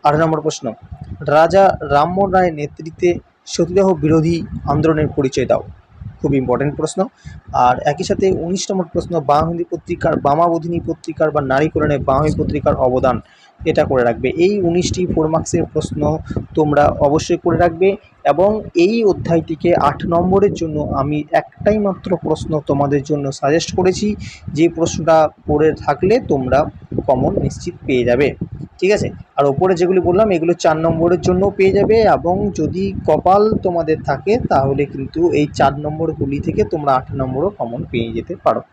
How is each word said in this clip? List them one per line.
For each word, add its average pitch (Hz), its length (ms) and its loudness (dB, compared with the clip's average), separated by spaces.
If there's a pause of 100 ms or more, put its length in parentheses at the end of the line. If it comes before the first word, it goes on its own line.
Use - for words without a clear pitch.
আঠারো 147 160 4
নম্বর 160 220 2
প্রশ্ন, 147 320 -4 (480)
রাজা 160 600 4
রামমোহন 165 500 0
রায়ের 180 240 2
নেতৃত্বে 160 640 -4 (280)
সতীদাহ 180 480 2
বিরোধী 160 480 2 (220)
আন্দোলনের 151 440 2
পরিচয় 135 380 -2
দাও, 107 160 0 (600)
খুব 143 120 0
ইম্পর্টেন্ট 131 420 0
প্রশ্ন। 156 280 -2 (480)
আর 127 320 4
একই 147 200 -2
সাথে 190 280 0
উনিশ 170 380 -4
নম্বর 185 140 -2
প্রশ্ন, 170 360 -4
বামহিন্দি 160 500 0
পত্রিকার, 160 460 -2
বামাবোধিনী 165 720 0
পত্রিকার 160 440 -4
বা 147 100 -2
নারী 139 280 0
কল্যাণে 151 300 0
বামহিন্দি 143 460 0
পত্রিকার 143 320 0
অবদান, 127 440 0 (440)
এটা 151 200 0
করে 131 200 0
রাখবে। 117 240 0
এই 185 340 0
উনিশটি 175 440 0
ফোর 156 220 0
মার্কসের 160 440 -2
প্রশ্ন 151 460 -2 (360)
তোমরা 147 320 2
অবশ্যই 151 500 0
করে 165 220 -2
রাখবে। 175 380 2 (280)
এবং 190 380 2 (120)
এই 220 300 2
অধ্যায় 170 360 2
থেকে 165 340 -2
আট 143 320 0
নম্বরের 185 480 2
জন্য 156 260 -4
আমি 147 500 -2
একটাই - 480 0
মাত্র 190 380 -2
প্রশ্ন 156 500 -2
তোমাদের 143 360 0
জন্য 143 300 -4
সাজেস্ট 151 440 -2
করেছি, 185 400 0 (360)
যে 160 160 2
প্রশ্নটা 160 600 2 (180)
পড়ে 151 260 2
থাকলে 185 480 0
তোমরা 135 440 0 (420)
কমন 139 360 0
নিশ্চিত - 320 -6 (120)
পেয়ে 127 180 2
যাবে, 131 300 2 (460)
ঠিক 190 120 2
আছে? - 180 -2 (260)
আর 143 80 2
ওপরে 151 300 2
যেগুলি 180 260 2
বললাম, 185 300 2
এগুলো 170 220 2
চার 165 240 2
নম্বরের 165 440 2
জন্য 185 300 2
পেয়ে 190 220 2
যাবে, 202 300 4
এবং 180 520 2
যদি 170 380 -2 (140)
কপাল 202 560 4
তোমাদের 165 400 -2
থাকে, 180 360 -2 (100)
তাহলে 139 380 0
কিন্তু 151 440 -2
এই 147 240 2
চার 139 260 2
নম্বরগুলি 151 600 -4
থেকে 175 240 -2
তোমরা 147 300 -2
আট 127 200 -4
নম্বরও 135 360 -2
কমন 127 340 -8
পেয়ে 117 280 -4
যেতে 113 300 -8
পারো। 113 180 0 (120)